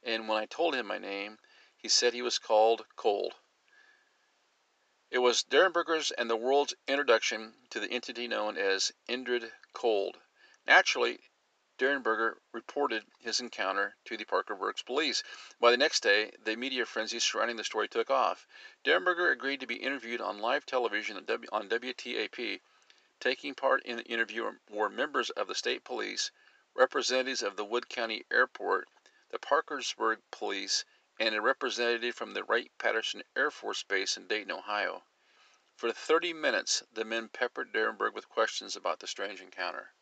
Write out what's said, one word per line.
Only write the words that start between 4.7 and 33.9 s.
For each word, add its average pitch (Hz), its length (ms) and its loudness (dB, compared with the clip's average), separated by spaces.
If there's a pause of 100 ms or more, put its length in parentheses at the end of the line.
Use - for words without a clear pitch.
It 123 80 0
was 123 240 4
Derenberger's 160 680 2
and 117 180 -2
the 117 60 2
world's 135 380 2 (120)
introduction 113 840 2
to 113 100 -4
the 104 100 -4
entity 120 380 -6
known 107 280 -2
as 95 360 2 (160)
Indrid 120 440 -2 (200)
Cold. 98 480 0 (440)
Naturally, 131 640 4 (500)
Derenberger 113 580 2 (160)
reported 113 520 -2 (140)
his 113 220 -4
encounter 101 640 -2
to 117 120 -8
the 107 80 -8
Parkersburg 98 520 -2 (100)
police. 139 380 0 (340)
By 120 140 8
the 123 40 6
next 147 280 4
day, 107 260 4 (100)
the 110 140 -2
media 123 320 -4
frenzy 110 320 -4
surrounding 113 380 0
the 107 80 -6
story 107 240 -2
took 117 220 0
off. 117 360 2 (380)
Derenberger 175 480 4
agreed 131 260 -2
to 131 80 -8
be 117 160 -6
interviewed 120 380 -4
on 101 180 -4
live 120 260 0
television 107 520 -2
on 90 80 -12
W, 117 260 -2
on 104 180 -2
W 117 240 -2
T 120 260 -8
A 110 100 -2
P. 104 320 -6 (580)
Taking 131 380 -2
part 135 280 2
in 120 120 -6
the 117 80 -8
interview 113 480 -4 (180)
were 104 180 0
members 123 420 -2
of 101 180 -4
the - 80 -6
state 131 260 -2
police, 104 480 -4 (440)
representatives 127 680 2
of 101 140 -4
the 104 80 -4
Wood 120 240 -2
County 113 420 -4
Airport, 101 580 0 (420)
the - 100 -6
Parkersburg 117 800 -2 (100)
Police, 98 540 -4 (340)
and 110 160 0
a 107 60 0
representative 120 760 0
from 107 200 -10
the 101 80 -4
Wright-Patterson 110 800 -2 (140)
Air 143 140 0
Force 104 320 -8
Base 98 340 -2